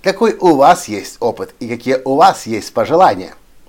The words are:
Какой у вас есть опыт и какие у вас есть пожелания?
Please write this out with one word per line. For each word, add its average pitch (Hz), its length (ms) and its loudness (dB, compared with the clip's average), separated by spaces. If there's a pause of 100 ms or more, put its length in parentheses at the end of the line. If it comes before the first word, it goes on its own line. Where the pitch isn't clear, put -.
Какой 196 300 0
у 180 220 2
вас 151 320 4
есть 101 320 -10
опыт 110 400 -6
и 120 80 -12
какие 123 360 -4
у 135 120 -2
вас 185 300 2
есть 110 280 -8
пожелания? 113 600 0 (360)